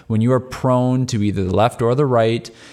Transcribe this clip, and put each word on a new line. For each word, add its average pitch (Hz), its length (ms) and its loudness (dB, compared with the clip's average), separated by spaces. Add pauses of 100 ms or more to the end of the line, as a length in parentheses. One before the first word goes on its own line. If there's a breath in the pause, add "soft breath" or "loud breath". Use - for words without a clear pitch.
when 110 160 0
you 120 100 2
are 127 80 2
prone 127 680 0
to 104 140 -2
either 101 220 -2
the 92 100 -2
left - 280 0
or 117 120 2
the 143 120 0
right, 117 440 0 (220 loud breath)